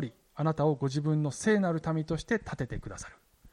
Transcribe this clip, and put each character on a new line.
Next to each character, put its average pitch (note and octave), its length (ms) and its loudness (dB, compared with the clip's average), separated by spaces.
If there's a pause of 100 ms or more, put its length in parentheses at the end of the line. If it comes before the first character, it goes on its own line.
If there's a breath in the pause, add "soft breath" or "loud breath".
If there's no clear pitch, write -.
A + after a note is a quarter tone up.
り、 B2+ 120 -2 (200)
あ D3+ 100 -4
な D#3 120 2
た D3 100 2
を D#3 80 4
ご C#3 140 0
自 C#3 140 -2
分 D3+ 200 2
の D3 80 0
聖 G#3+ 300 2
な F#3 120 2
る E3 120 -2 (100)
民 D#3+ 100 0
と D#3 140 -2
し - 60 -8
て A3 160 0
立 - 180 -10
て C3 80 -2
て G#2+ 140 -6
く - 100 -10
だ F#2 80 -10
さ - 100 -14
る。 - 80 -20 (380 soft breath)